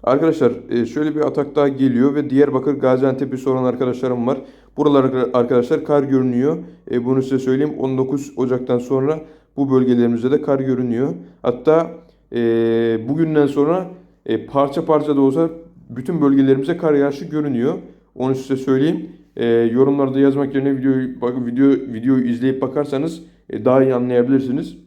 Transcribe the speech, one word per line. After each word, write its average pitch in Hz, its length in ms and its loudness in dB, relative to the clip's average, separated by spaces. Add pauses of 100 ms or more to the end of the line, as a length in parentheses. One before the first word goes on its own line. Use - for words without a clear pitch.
Arkadaşlar, 139 480 2 (180)
e, 117 160 0
şöyle 147 300 -4
bir 151 60 -2
atak 139 340 -2
daha 143 120 2
geliyor 135 480 2
ve 139 140 -2
Diyarbakır, 135 440 2
Gaziantep'i 131 640 0
soran 131 260 -2
arkadaşlarım 123 640 -2
var. 135 140 -2 (360)
Buralar 143 260 4
arka-, 127 300 0
arkadaşlar 123 500 2
kar 147 200 2
görünüyor. 131 540 0 (340)
E, 120 140 -2
bunu 131 160 0
size 127 180 -2
söyleyeyim. 139 400 0
On 131 180 -2
dokuz 135 400 -4
Ocak'tan 127 420 -2
sonra 135 420 -2 (360)
bu 139 140 0
bölgelerimizde 120 600 2
de 147 100 2
kar 139 180 0
görünüyor. 127 540 -2 (280)
Hatta, 156 500 0 (420)
e, 117 60 -2 (720)
bugünden 151 380 2
sonra, 156 400 0 (380)
e, 110 200 -2
parça 139 400 -2
parça 151 300 2
da 139 60 2
olsa 147 280 2 (400)
bütün 135 320 -4
bölgelerimize 139 560 2
kar 156 160 0
yağışı 143 320 0
görünüyor. 147 480 -2 (420)
Onu 131 200 -2
size 131 200 -4
söyleyeyim. 135 540 0 (260)
E, 117 120 -2
yorumlarda 131 720 2
yazmak 139 360 2
yerine 135 220 0
videoyu, 131 440 -2
bak, 120 240 -4
video, 127 240 2
videoyu 123 560 0
izleyip 127 360 -2
bakarsanız, 143 600 -4 (280)
e, 107 160 -6
daha 131 180 4
iyi 135 100 2
anlayabilirsiniz. 123 920 0